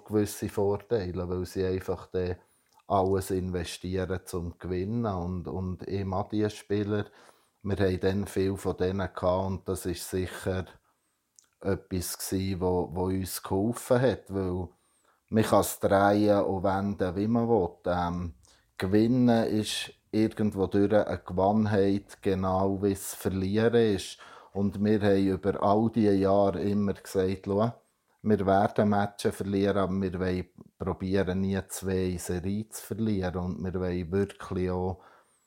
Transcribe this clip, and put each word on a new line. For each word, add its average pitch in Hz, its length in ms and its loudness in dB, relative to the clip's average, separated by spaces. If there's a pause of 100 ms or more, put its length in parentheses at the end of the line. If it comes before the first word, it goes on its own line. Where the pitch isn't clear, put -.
gewisse 104 440 -2
Vorteile, 98 800 -2
weil 90 160 -4
sie 95 200 -2
einfach 92 420 -4
dann 92 280 -2 (520)
alles 95 440 2
investieren 92 920 -4
zum 87 320 -8
Gewinnen. 95 480 -4
Und, 92 420 -4
und 92 400 -6
ich 98 180 -4
mag 95 240 -4
die 107 200 0
Spieler, 104 560 -2 (580)
wir 101 120 -2
haben 92 240 2
dann 98 280 0
viel 98 280 0
von 92 220 -4
denen 92 360 -2
gehabt 92 320 0
und 95 220 -6
das 92 180 -4
ist 87 240 -6
sicher 92 560 -4 (960)
etwas 92 580 -4
gsi, 95 420 -2
wo, 90 340 2
wo 90 120 -2
uns 95 360 -2
geholfen 117 580 0
hat, 123 300 2
weil 92 400 -4 (600)
man 110 140 4
kann 107 180 6
es - 180 -2
drehen 101 640 4
und 95 200 -2
wenden, 95 520 -2
wie 101 120 0
man 117 220 2
will. 104 200 4 (180)
Ähm, 87 480 -2 (420)
gewinnen 113 680 4
ist 104 440 -2 (200)
irgendwo 107 560 0
durch 101 260 4
eine 98 240 2
Gewohnheit, 101 1040 0
genau 95 600 0
wie 101 120 2
es - 200 -8
verlieren 107 800 2
ist. - 220 -8 (360)
Und 98 300 -2
wir 107 180 4
haben 98 260 4
über 95 340 0
all 110 300 4
die 110 140 2
Jahre 98 560 4
immer 101 320 0
gesagt, 95 520 -2
«Schau, 104 280 0 (480)
wir 104 240 2
werden 104 440 4
Matches 104 460 0
verlieren, 98 420 0
aber 92 160 0
wir 95 260 -2
wollen 92 280 -2 (320)
probieren, 92 640 -2
nie 95 260 0
zwei 92 440 -2
in 87 80 -6
Serie 95 500 -4
zu - 160 -16
verlieren.» 98 520 -2
Und 90 260 -4
wir 92 100 -4
wollen 90 380 -4
wirklich 95 600 -2
auch, 90 300 -2 (460)